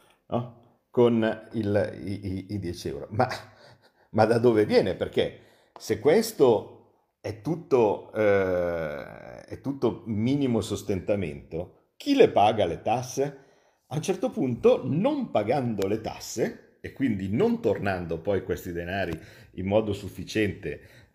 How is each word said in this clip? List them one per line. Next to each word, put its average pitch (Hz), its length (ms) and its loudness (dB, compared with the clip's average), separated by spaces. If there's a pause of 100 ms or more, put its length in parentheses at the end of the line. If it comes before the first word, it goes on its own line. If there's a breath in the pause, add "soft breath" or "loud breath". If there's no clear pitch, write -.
(280 soft breath)
no? - 600 -8
Con 117 640 2
il, 101 500 -2
i, 101 240 -8
i, 95 220 -8
i 104 100 -6
dieci 87 300 -8
euro. 69 220 -10
Ma, 110 180 0 (800 loud breath)
ma 110 160 4
da 113 140 4
dove 113 260 6
viene? 143 300 2
Perché - 440 -2 (400 soft breath)
se 104 200 -2
questo 135 1200 2
è 107 180 -8
tutto, 131 720 0
eh, 87 1300 -2
è - 160 -14
tutto 131 460 -2
minimo 120 520 0
sostentamento, 90 1400 -6
chi - 180 -2
le 277 160 8
paga 104 360 4
le - 160 -4
tasse? 131 640 -4 (440 soft breath)
A 123 80 -8
un 156 60 -4
certo 196 300 -4
punto, 220 520 2
non 208 480 -2
pagando 110 560 0
le 104 140 -2
tasse, - 800 -8
e - 100 -12
quindi 104 380 -2
non 226 320 0
tornando 90 580 -2
poi 98 240 0
questi 87 300 -6
denari 85 440 -4 (340 loud breath)
in 92 140 -8
modo 104 280 2
sufficiente, 92 1200 -6